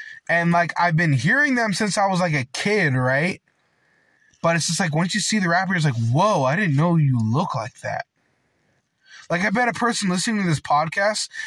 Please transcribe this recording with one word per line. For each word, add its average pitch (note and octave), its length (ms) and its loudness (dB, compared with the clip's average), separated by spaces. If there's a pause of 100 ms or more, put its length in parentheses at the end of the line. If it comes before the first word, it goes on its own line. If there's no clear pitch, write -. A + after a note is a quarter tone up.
(280)
and, E3+ 240 2
like, E3+ 260 0
I've E3+ 200 2
been E3 160 2
hearing B3+ 420 2
them A3+ 160 0
since G3+ 260 -2
I G3+ 100 2
was, F#3 120 0
like, F3 140 0
a C3+ 100 -2
kid, F#3+ 500 0
right? C3 480 0 (1000)
But E3+ 160 2
it's D#3 100 -2
just E3 140 -2
like, E3 120 -2
once E3 220 -2
you G#3 60 -2
see - 180 -2
the F#3 80 0
rapper, F3+ 280 0
it's D#3+ 100 0
like, C3+ 100 0
"Whoa, C#3 480 2
I C3+ 140 2
didn't F#3 180 0
know E3 220 4
you C#3 260 4
look A#2+ 320 0
like A2+ 240 -8
that." - 260 -8 (1200)
Like, E3+ 160 -2
I A3 40 0
bet A#3 200 0
a - 40 -2
person A#3 360 -2
listening G3+ 340 0
to F3+ 40 0
this D3+ 120 0
podcast, E3 720 0 (180)